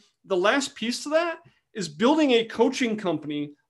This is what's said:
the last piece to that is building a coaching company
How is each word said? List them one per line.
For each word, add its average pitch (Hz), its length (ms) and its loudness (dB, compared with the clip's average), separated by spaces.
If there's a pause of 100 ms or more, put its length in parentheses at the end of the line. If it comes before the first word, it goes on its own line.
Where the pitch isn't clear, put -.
(260)
the 185 120 -2
last 233 380 2
piece 233 280 -6
to 294 60 -10
that 330 300 0 (340)
is 180 160 -6
building 262 420 4
a 233 140 4
coaching 233 500 0
company 147 580 -4 (160)